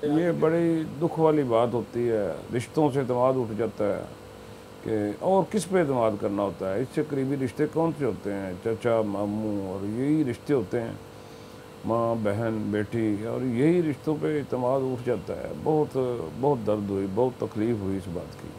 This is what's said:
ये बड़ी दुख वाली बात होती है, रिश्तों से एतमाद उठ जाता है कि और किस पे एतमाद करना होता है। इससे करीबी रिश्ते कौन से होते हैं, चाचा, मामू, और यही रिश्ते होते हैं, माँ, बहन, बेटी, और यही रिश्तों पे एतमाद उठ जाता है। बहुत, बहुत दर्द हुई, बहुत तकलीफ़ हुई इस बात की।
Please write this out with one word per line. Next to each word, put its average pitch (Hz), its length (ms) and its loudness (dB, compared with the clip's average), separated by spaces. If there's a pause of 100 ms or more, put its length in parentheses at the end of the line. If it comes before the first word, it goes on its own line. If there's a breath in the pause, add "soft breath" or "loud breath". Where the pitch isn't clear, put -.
ये 160 280 4
बड़ी 160 520 2
दुख 156 340 -2
वाली 156 240 6
बात 117 320 4
होती 120 320 0
है, 101 300 0 (160)
रिश्तों 143 380 2
से 139 100 0
एतमाद 127 360 4
उठ 120 120 0
जाता 107 480 0
है - 240 -10 (680)
कि 104 360 0
और 185 300 4
किस 208 120 0
पे 185 160 2
एतमाद 120 380 2
करना 101 240 0
होता 95 320 -2
है। 113 80 0
इससे 139 220 -2
करीबी 139 320 -2
रिश्ते 131 300 0
कौन 160 260 0
से 147 120 -4
होते 101 260 -2
हैं, 95 340 -6
चाचा, 113 380 2
मामू, 101 720 -2
और 98 100 -4
यही 135 380 2
रिश्ते 127 300 -2
होते 120 260 0
हैं, 107 200 -6 (880 loud breath)
माँ, 117 300 2
बहन, 107 560 0
बेटी, 107 540 0
और 120 180 -2
यही 139 360 4
रिश्तों 156 340 0
पे 151 260 -2
एतमाद 127 420 0
उठ 127 220 -2
जाता 107 360 -2
है। - 220 -8
बहुत, 151 340 2 (420)
बहुत 135 200 4
दर्द 104 320 0
हुई, 98 160 0
बहुत 120 360 2
तकलीफ़ 107 360 -2
हुई 95 180 -2
इस 90 100 -6
बात 85 280 -8
की। - 240 -14